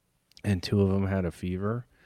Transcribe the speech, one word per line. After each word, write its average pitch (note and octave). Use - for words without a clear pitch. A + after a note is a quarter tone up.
and F#2+
two G2+
of F#2+
them G2
had F#2+
a E2+
fever, G2+